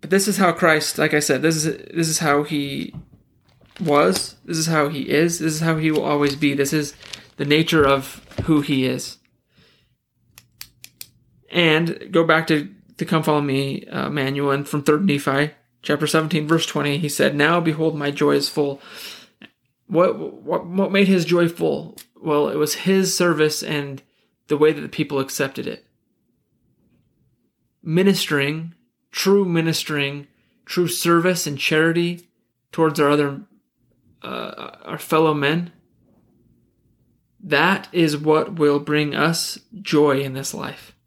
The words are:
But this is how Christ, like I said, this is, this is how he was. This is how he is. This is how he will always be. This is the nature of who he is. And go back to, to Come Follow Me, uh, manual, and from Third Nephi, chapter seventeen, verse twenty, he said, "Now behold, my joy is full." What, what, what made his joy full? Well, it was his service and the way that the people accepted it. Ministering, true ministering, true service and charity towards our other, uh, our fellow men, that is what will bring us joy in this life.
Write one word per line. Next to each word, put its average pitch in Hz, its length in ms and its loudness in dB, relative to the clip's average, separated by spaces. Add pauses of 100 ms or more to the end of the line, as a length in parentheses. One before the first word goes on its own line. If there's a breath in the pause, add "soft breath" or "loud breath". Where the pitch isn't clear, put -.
But - 100 -10
this 196 180 2
is 190 80 0
how 180 160 2
Christ, 160 460 2
like 151 160 2
I 151 60 4
said, 139 220 0
this 160 140 2
is, 151 80 -2
this 165 440 -4
is 160 100 -2
how 147 240 2
he 143 520 -6 (880)
was. 165 640 2
This 165 140 -6
is 160 80 -2
how 151 240 0
he 143 180 -8
is. 165 300 0
This 156 160 -2
is 156 60 -6
how 160 180 2
he 156 120 0
will 156 140 0
always 143 320 0
be. 147 160 0
This 139 220 -2
is 147 200 -2 (440 loud breath)
the 147 80 -4
nature 156 360 4
of 139 420 0 (200)
who 151 160 2
he 139 240 0
is. - 320 -6 (2250 soft breath)
And 165 600 2
go 170 120 4
back 160 220 2
to, 151 260 0 (260)
to - 60 -4
Come 160 180 0
Follow 151 180 2
Me, 139 460 -2
uh, 135 220 -6
manual, 143 440 -2
and 143 160 -4
from 147 140 -4
Third 151 220 2
Nephi, 143 460 0 (320)
chapter 151 240 -2
seventeen, 156 400 0
verse 160 200 2
twenty, 143 320 -2
he 151 100 -4
said, 135 260 0
"Now 156 260 2
behold, 160 360 0
my 143 140 -4
joy 143 220 0
is 139 160 0
full." 139 320 -4 (1040 loud breath)
What, 175 320 2
what, 156 480 -8
what 190 260 -2
made 196 160 4
his 180 180 4
joy 170 220 4
full? 160 500 -4 (180)
Well, 147 320 0
it - 80 -4
was 151 180 0
his 190 400 2
service 156 480 2
and 143 400 -6 (460)
the 151 80 2
way 151 160 6
that 147 80 -6
the 151 80 -10
people 143 300 -4
accepted 135 480 -6
it. - 180 -10 (2000)
Ministering, 165 920 0 (360)
true 196 340 2
ministering, 156 840 -2 (360)
true 175 240 -2
service 170 580 2
and 143 120 -6
charity 170 680 0 (420)
towards 160 280 0
our 143 120 4
other, 143 320 0 (800)
uh, - 480 -10 (140)
our 151 140 -10
fellow 156 360 2
men, 156 380 -2 (1700)
that 160 500 0
is 160 240 2
what 156 380 0
will 147 240 2
bring 147 360 -2
us - 440 -2 (240)
joy 147 380 2
in 135 120 -6
this 135 220 -8
life. - 400 -12 (120)